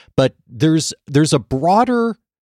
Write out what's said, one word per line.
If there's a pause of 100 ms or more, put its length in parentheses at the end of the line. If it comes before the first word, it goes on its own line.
(140)
but (100)
there's, (140)
there's
a
broader (280)